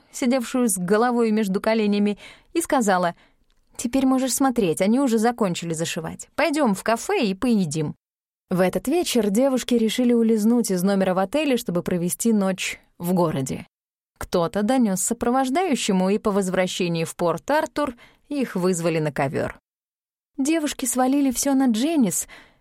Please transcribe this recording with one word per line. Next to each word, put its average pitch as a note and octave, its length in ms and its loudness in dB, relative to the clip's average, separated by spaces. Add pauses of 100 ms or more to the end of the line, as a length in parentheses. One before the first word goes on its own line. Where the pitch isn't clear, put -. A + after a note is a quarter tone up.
(120)
сидевшую B3 580 0
с F#3+ 80 -2
головой A3 540 2
между G#3 300 0
коленями, G#3 560 0 (360)
и E4+ 80 0
сказала: F#3+ 540 0 (600)
"Теперь C4 300 0
можешь C4 280 2
смотреть, A#3+ 480 0
они A3 180 2
уже A#3+ 180 2
закончили G#3 560 -2
зашивать. D#3+ 600 -8
Пойдём C#4+ 380 2
в F#3+ 100 -6
кафе A#3+ 420 0
и F#3+ 80 0
поедим". F#3 640 0 (540)
В F3+ 120 0
этот F#3 260 0
вечер B3+ 420 0
девушки B3 460 2
решили A#3 380 2
улизнуть A3+ 580 2
из F3+ 100 0
номера F#3+ 320 2
в F3+ 60 0
отеле, C4 380 0
чтобы F3 260 -4
провести F3+ 500 0
ночь F#3+ 460 -2 (180)
в F3 160 -2
городе. D#3 540 -2 (500)
Кто-то F3+ 460 -2
донёс A3 380 2
сопровождающему, A#3+ 1080 0
и G#3 80 2
по A3 140 -2
возвращении F#3 720 -2
в - 120 -8
Порт-Артур C#4 800 -2 (340)
их C#4 260 -4
вызвали E3+ 440 0
на D3+ 120 -2
ковёр. C#3 480 -4 (800)
"Девушки D4+ 480 -2
свалили C4 460 2
всё C#4 220 -2
на C4+ 140 4
Дженнис", A#3+ 600 0 (340)